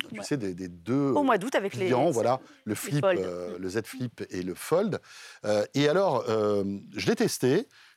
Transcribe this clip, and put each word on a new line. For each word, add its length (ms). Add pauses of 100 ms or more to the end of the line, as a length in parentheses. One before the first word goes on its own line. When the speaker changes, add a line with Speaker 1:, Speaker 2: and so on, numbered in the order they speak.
(120)
Speaker 1:
tu 60
Speaker 2:
Ouais. 60
Speaker 1:
sais, 120
des, 180
des 140
deux 440
Speaker 2:
Au 100
mois 160
d'août, 160
avec 220
les 100
Speaker 1:
clients, 240
voilà, 300 (240)
le 80
Speaker 2:
les 40
Speaker 1:
Flip, 240
Speaker 2:
Fold. 200
Speaker 1:
euh, 360
Speaker 2:
Mm. 60
Speaker 1:
le 80
Z 140
Flip 440
et 140
le 120
Fold. 460 (460)
Euh, 180 (100)
et 140
alors, 400
euh, 360 (300)
je 120
l'ai 100
testé, 520 (280)